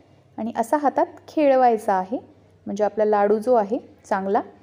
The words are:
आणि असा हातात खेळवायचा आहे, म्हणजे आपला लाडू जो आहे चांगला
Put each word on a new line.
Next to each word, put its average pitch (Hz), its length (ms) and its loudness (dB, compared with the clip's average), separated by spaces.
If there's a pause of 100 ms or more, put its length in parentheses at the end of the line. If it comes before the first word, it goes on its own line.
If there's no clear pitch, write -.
(380)
आणि 226 180 -8
असा 233 200 -2
हातात 294 300 0 (220)
खेळवायचा 254 680 2
आहे, 190 240 -4 (480)
म्हणजे 208 180 -4
आपला 208 200 -2
लाडू 208 340 2
जो 247 160 0
आहे 220 240 0 (260)
चांगला 196 360 -2 (220)